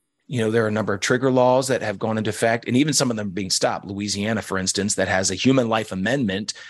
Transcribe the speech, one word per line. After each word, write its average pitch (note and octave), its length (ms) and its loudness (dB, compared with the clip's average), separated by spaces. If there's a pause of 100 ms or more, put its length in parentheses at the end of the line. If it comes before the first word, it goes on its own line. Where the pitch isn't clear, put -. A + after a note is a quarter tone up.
(280)
you B2+ 120 -4
know, A2 100 0
there A2+ 140 2
are G#2+ 40 0
a G#2+ 40 -2
number G#2+ 220 -2
of G2+ 60 -6
trigger B2+ 320 2
laws B2+ 340 4
that B2+ 160 0
have G#2 160 -4
gone A2 180 -2
into G#2+ 140 -2
effect, A#2 380 0
and A#2+ 80 2
even D3 180 4
some C3 160 2
of A2+ 60 -2
them G#2 140 -6
being F#2+ 200 -6
stopped. A#2 340 0
Louisiana, G2+ 560 -4
for G2 160 -4
instance, F#2+ 380 -2
that F#2+ 140 0
has F#2+ 240 0
a - 20 -4
human B2 340 2
life A2 220 -2
amendment, G2+ 640 -2 (160)